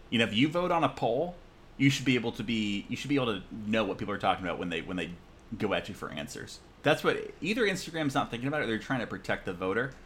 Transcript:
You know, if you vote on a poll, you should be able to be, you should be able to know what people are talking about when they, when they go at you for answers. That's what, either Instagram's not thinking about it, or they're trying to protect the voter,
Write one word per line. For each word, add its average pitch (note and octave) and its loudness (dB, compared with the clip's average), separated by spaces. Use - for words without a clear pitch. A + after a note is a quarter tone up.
You A#2 4
know, A2+ 6
if G2 -2
you B2+ 6
vote F3 0
on E3 4
a C3 4
poll, C#3 -2
you C#3 6
should C3+ 2
be B2+ 6
able A2+ 0
to A#2+ -6
be, G#2 0
you A#2 -4
should - -8
be C#3+ 2
able B2+ 2
to G2 -2
know G#2+ 2
what F#2 -2
people G#2 -4
are G2 -2
talking F#2 2
about E2+ -2
when F2+ -4
they, E2 -2
when F2+ -6
they E2+ -2
go G2 0
at F2 0
you F#2 -10
for - -8
answers. - -10
That's D#3 4
what, E3 4
either A3 0
Instagram's E3 0
not B2+ 0
thinking A#2+ -4
about D3+ 0
it, A2 0
or - 0
they're A2 2
trying B2+ -2
to G#2+ -4
protect G2 -4
the F#2+ -2
voter, G2 0